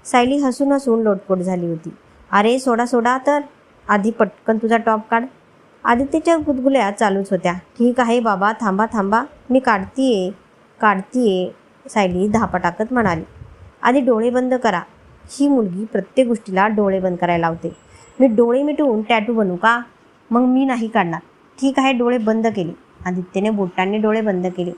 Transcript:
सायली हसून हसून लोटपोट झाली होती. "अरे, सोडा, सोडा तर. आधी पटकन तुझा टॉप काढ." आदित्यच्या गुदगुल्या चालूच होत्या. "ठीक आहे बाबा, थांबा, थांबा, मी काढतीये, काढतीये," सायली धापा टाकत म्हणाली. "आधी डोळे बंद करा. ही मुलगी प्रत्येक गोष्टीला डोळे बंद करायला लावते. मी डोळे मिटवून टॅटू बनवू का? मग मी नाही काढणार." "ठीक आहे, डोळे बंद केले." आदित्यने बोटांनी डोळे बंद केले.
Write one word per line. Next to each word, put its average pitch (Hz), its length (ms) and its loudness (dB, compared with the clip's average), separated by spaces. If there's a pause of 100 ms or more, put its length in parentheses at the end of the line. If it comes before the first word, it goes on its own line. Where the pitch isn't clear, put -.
सायली 247 320 2
हसून 277 360 0
हसून 262 280 0
लोटपोट 196 380 0
झाली 180 280 -4
होती. 165 240 -8 (420)
"अरे, 226 260 2
सोडा, 240 280 0
सोडा 240 400 0
तर. 285 140 2 (480)
आधी 208 220 2
पटकन 220 480 -2
तुझा 226 180 0
टॉप 220 240 0 (100)
काढ." 233 140 0 (600)
आदित्यच्या 277 520 0
गुदगुल्या 269 540 0
चालूच 196 400 -2
होत्या. 180 220 0
"ठीक 240 480 -2
आहे 233 200 0
बाबा, 208 400 0
थांबा, 208 320 0
थांबा, 214 320 0 (260)
मी 254 80 4
काढतीये, 214 720 0 (500)
काढतीये," 196 680 0 (400)
सायली 185 380 0
धापा 208 300 0
टाकत 180 340 -4
म्हणाली. 190 300 0 (600)
"आधी 254 180 4
डोळे 240 300 2
बंद 254 240 0
करा. 220 260 0 (500)
ही 285 180 0
मुलगी 214 360 0
प्रत्येक 220 420 -2
गोष्टीला 202 400 0
डोळे 202 340 0
बंद 185 160 -2
करायला 170 300 0
लावते. 165 300 -6 (440)
मी 262 60 6
डोळे 240 360 2
मिटवून 285 400 0
टॅटू 220 320 0
बनवू 196 220 0
का? 233 240 2 (500)
मग 233 100 2
मी 254 240 2
नाही 240 240 -2
काढणार." 175 320 -2 (400)
"ठीक 269 180 0
आहे, 269 140 2
डोळे 247 260 0
बंद 220 280 0
केले." 196 260 -4 (340)
आदित्यने 185 440 -4
बोटांनी 196 480 -2
डोळे 214 220 0
बंद 185 260 -2
केले. 180 320 -6